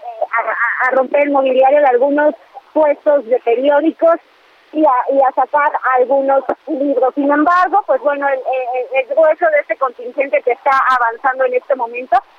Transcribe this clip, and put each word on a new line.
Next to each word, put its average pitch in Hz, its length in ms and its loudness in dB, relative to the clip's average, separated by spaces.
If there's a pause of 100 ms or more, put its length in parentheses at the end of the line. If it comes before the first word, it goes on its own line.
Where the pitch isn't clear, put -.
(300)
a, - 560 -2
a, - 20 0
a - 40 -4
romper 262 300 0
el 285 80 -2
mobiliario 269 500 2
de 285 60 4
algunos 285 480 2 (380)
puestos 294 540 2
de 240 140 0
periódicos 294 760 2 (560)
y 311 140 -2
a, 262 80 4 (180)
y 277 80 0
a 254 140 2
sacar 285 360 0 (280)
algunos 269 440 0 (240)
libros. 269 480 -2
Sin 285 160 -2
embargo, 349 560 2
pues 262 140 0
bueno, 285 260 -2
el, 269 120 -2
el, 254 640 -4
el 262 120 -6
grueso 320 380 2
de 294 80 2
este 320 160 -4
contingente 262 640 -4
que 240 120 -2
está 269 180 -2 (280)
avanzando 254 460 -2
en 247 80 -2
este 247 240 -2
momento 247 400 -4 (220)